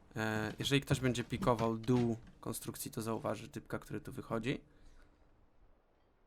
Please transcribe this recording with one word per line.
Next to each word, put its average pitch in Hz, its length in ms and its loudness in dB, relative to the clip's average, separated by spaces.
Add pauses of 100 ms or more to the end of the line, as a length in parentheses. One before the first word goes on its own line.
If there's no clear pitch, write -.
(160)
e, 107 420 0
jeżeli 135 220 4
ktoś - 200 2
będzie 123 240 2
pikował 113 520 2
dół 117 400 4 (240)
konstrukcji, - 500 -6
to 117 120 -6
zauważy 110 460 -2
typka, 110 300 -6
który - 220 -6
tu 95 120 -10
wychodzi. 113 480 -2 (1700)